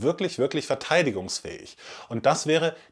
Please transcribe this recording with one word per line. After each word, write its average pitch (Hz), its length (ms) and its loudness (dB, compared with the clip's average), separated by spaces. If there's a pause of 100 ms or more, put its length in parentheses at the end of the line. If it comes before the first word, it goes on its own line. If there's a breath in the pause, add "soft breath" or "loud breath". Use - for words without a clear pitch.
wirklich, 170 360 0
wirklich 139 280 0
verteidigungsfähig. 135 1120 -2 (320 loud breath)
Und 113 180 -4
das 156 200 4
wäre 156 280 4 (180 loud breath)